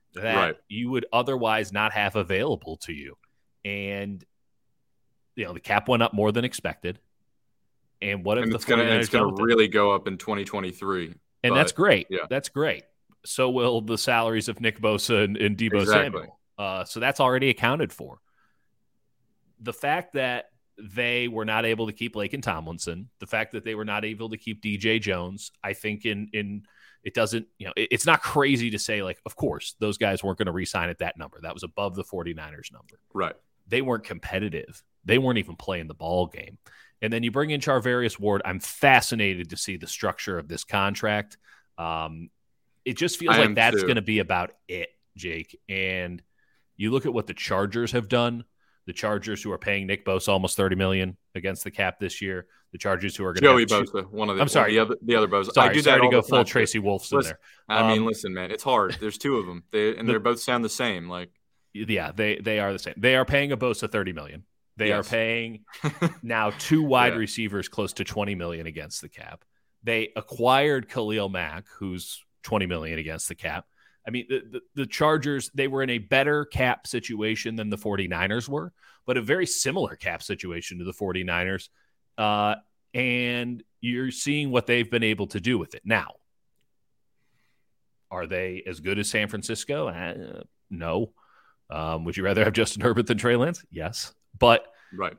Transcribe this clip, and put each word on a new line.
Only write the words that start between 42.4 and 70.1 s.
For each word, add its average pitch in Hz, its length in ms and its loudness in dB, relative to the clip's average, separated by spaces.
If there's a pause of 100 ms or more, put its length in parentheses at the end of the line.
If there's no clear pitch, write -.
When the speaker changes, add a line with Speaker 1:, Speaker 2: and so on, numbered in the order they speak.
Speaker 1:
it 123 120 -6
just 170 220 -2
feels 165 160 6
Speaker 2:
I 113 40 8
Speaker 1:
like 113 80 8
Speaker 2:
am 104 80 2
Speaker 1:
that's 113 260 6
Speaker 2:
too. 92 60 2
Speaker 1:
gonna 107 160 2
be 107 160 2
about 90 340 0 (160)
it, 90 200 -8 (280)
Jake. 82 420 -10 (100)
And 92 540 -4 (540)
you 107 140 -2
look 131 160 0
at 123 80 -2
what 110 140 -2
the 87 60 -8
Chargers 104 580 -2
have 117 160 0
done. 120 360 0 (420)
The 92 60 -10
Chargers, 104 500 -4
who 107 80 -6
are 90 80 -6
paying 98 280 0
Nick 98 180 -2
Bosa 95 240 0
almost 95 300 2
thirty 95 180 4
million 95 400 0 (180)
against 92 300 -6
the 95 60 -8
cap 95 280 -2
this 95 220 -6
year. 95 260 -8 (260)
The 90 60 -14
Chargers, 95 380 -2
who 98 80 -4
are 90 80 -2
gonna 92 140 -2
Speaker 2:
Joey 127 160 10
Speaker 1:
have 104 80 2
two 101 220 2
Speaker 2:
Bosa, 95 180 -6
one 107 180 -2
of 95 80 0
the, 95 60 4
Speaker 1:
I'm 143 60 2
sorry. 110 260 4
Speaker 2:
the 113 60 8
other, 110 200 2
the 113 160 2
other 107 120 4
Bosa. 98 240 2
Speaker 1:
Sorry, 107 180 8
Speaker 2:
I - 20 2
do 151 80 4
Speaker 1:
sorry 143 160 6
Speaker 2:
that 120 40 8
Speaker 1:
to 127 40 6
Speaker 2:
all 123 60 6
Speaker 1:
go 120 100 6
Speaker 2:
the - 80 -2
Speaker 1:
full 131 100 4
Speaker 2:
time. 117 60 6
Speaker 1:
Tracy 113 360 2
Wolfson 98 320 -2
Speaker 2:
Listen, 104 240 0 (320)
Speaker 1:
there. 107 100 0
Speaker 2:
I 110 100 6
mean, 110 120 6
Speaker 1:
Um, 113 60 0
Speaker 2:
listen, 107 280 -4
man, 92 160 -6
it's 110 120 -6
hard. 101 380 2
There's 107 160 -4
two 139 220 0
of 92 100 -4
'em. 87 220 -12
They, 107 260 2
and 113 100 -6
Speaker 1:
the 123 80 4
Speaker 2:
they 110 40 2
both 120 220 2
sound 123 240 0
the 107 40 0
same. 95 400 -4
Like, 90 220 -10 (420)
Speaker 1:
Yeah, 101 400 -4
they, 107 240 0
they 107 240 -2
are 98 140 -2
the 92 40 -8
same. - 200 -10
They 127 180 4
are 131 80 4
paying 143 280 0
a 127 40 -2
Bosa 120 340 -2
thirty 92 220 -2
million. 73 320 -14 (320)
They 107 160 2
are 104 60 2
Speaker 2:
Yes. 98 100 -4
Speaker 1:
paying 113 560 -2 (180)
Speaker 2:
<laughs> 156 400 -2
Speaker 1:
now 113 280 0
two 156 320 2
wide 123 320 4
Speaker 2:
Yeah. 113 60 -2
Speaker 1:
receivers 101 480 -4
close 101 260 -4
to 98 100 -4
twenty 101 300 -4
million 85 320 -8
against 78 340 -12
the 78 80 -16
cap. - 380 -20 (360)
They 113 320 0